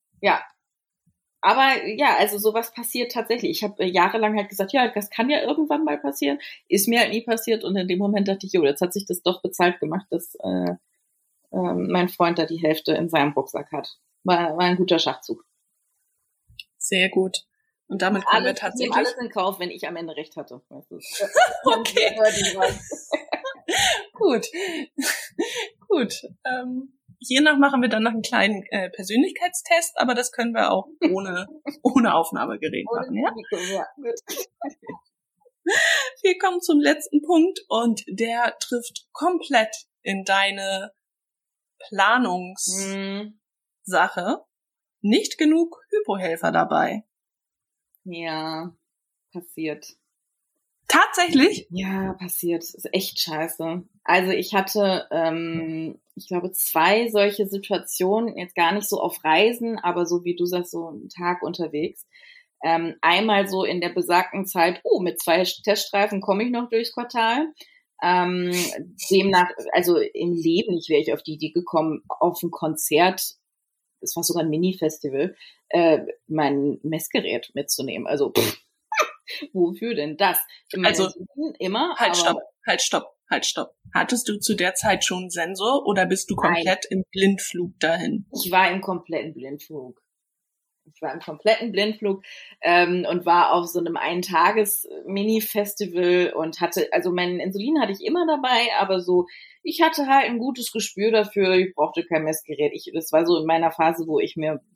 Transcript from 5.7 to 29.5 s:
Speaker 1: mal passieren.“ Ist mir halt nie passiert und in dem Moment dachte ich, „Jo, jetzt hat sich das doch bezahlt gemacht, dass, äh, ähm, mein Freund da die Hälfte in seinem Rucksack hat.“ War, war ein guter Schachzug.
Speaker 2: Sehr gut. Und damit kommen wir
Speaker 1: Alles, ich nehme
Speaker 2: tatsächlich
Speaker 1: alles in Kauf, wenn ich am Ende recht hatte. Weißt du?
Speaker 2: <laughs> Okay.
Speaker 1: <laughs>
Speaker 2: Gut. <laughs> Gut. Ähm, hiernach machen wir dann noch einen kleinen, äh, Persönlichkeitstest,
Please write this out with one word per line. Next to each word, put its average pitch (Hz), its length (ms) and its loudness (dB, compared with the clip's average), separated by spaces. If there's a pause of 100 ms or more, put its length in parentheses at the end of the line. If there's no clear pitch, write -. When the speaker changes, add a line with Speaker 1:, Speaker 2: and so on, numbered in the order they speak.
Speaker 1:
mal 294 120 0
passieren.“ 285 420 -2 (280)
Ist 202 220 2
mir 233 100 4
halt 220 120 4
nie 226 100 -2
passiert 226 420 -2
und 190 140 -2
in 185 100 -2
dem 180 120 0
Moment 202 280 2
dachte 196 200 -4
ich, - 60 -6
„Jo, 170 120 4
jetzt - 160 2
hat 180 100 0
sich 202 140 -6
das - 160 -6
doch - 200 0
bezahlt 180 380 0
gemacht, 160 300 -4
dass, - 340 -6
äh, 90 300 -2 (800)
ähm, 180 380 -2
mein 180 180 2
Freund 175 300 2
da 160 60 2
die 165 120 -6
Hälfte 156 360 0
in 165 160 -2
seinem 151 240 2
Rucksack - 380 -4
hat.“ - 260 -10 (280)
War, 170 320 2
war 180 80 2
ein 180 120 4
guter 180 220 2
Schachzug. - 460 -6 (1400)
Speaker 2:
Sehr 185 220 2
gut. 185 360 -2 (420)
Und 185 140 -4
damit 185 240 0
kommen 226 200 4
wir 247 40 2
Speaker 1:
Alles, - 80 -4
ich - 60 -8
nehme 196 80 -4
Speaker 2:
tatsächlich - 240 -4
Speaker 1:
alles - 260 2
in 226 80 -8
Kauf, 190 300 -2
wenn 180 120 -6
ich 175 160 -10
am 170 80 -8
Ende 165 200 -10
recht 151 220 -12
hatte. 139 320 -14
Weißt 135 220 -20
du? - 80 -16
Speaker 2:
<laughs> - 680 0
Okay. 226 520 4
Speaker 1:
<laughs> 196 420 2 (1500)
Speaker 2:
Gut. 294 340 2 (500)
<laughs> - 920 -6
Gut. 294 340 0 (240)
Ähm, 254 520 -8 (220)
hiernach 277 380 4
machen 269 240 4
wir 247 80 2
dann 214 140 0
noch 233 80 2
einen 226 100 -4
kleinen, 208 480 0
äh, 185 200 -4
Persönlichkeitstest, 339 1080 0